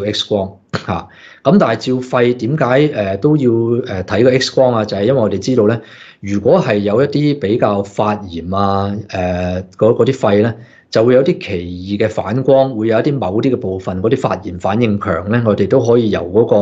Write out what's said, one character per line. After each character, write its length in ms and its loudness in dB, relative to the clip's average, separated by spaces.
X 240 -4
光， 200 -2
嚇。 220 -8
噉 160 4
但 20 4
係 160 2
照 240 -2
肺 340 0
點 220 -4
解， 380 2
呃， 220 -2
都 200 2
要， 140 2
呃， 160 -6
睇 180 0
個 80 6
X 240 0
光 180 4
啊？ 120 0
就 120 -6
係 100 0
因 100 2
為 40 2
我 80 2
哋 100 -4
知 180 -2
道 100 4
呢， 140 0
如 180 -4
果 220 4
係 180 0
有 240 2
一 40 2
啲 340 0
比 180 0
較 240 0
發 320 -2
炎 260 -10
啊， 420 0
呃， 520 -4
嗰， 160 4
嗰 120 2
啲 100 0
肺 280 2
呢， 120 -2
就 160 2
會 100 4
有 100 4
啲 200 -2
奇 200 -6
異 340 -6
嘅 100 0
反 360 -4
光， 320 2
會 100 -2
有 140 2
一 20 2
啲 160 0
某 220 -2
啲 100 2
嘅 60 0
部 200 -4
分 240 -6
嗰 80 0
啲 100 0
發 260 -4
炎 160 -10
反 200 0
應 200 0
強 280 -4
呢， 160 0
我 120 2
哋 100 0
都 180 2
可 140 4
以 120 0
由 100 -2
嗰 240 2